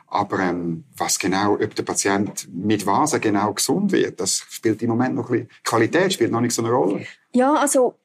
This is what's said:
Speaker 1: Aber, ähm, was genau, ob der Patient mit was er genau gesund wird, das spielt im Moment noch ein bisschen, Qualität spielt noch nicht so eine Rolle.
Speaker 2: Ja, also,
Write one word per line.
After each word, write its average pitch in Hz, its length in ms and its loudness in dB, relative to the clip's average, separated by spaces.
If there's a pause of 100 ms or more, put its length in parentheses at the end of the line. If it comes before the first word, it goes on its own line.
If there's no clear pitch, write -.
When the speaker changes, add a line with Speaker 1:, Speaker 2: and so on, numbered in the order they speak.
Speaker 1:
Aber, 98 320 -2
ähm, 87 460 -2 (100)
was - 240 -4
genau, 98 360 2
ob 107 200 -2
der 104 80 -4
Patient 98 720 -2
mit 98 320 0
was 123 280 2
er 113 60 2
genau 104 340 0
gesund 185 380 0
wird, - 280 0
das - 300 -4
spielt 107 320 -2
im 117 80 -2
Moment 127 260 0
noch 120 140 -4
ein - 20 0
bisschen, 113 180 -2 (140)
Qualität 117 500 2
spielt 113 180 0
noch 113 100 0
nicht 117 120 0
so 120 80 -2
eine 117 100 0
Rolle. 160 340 0 (280)
Speaker 2:
Ja, 262 220 4
also, 277 500 2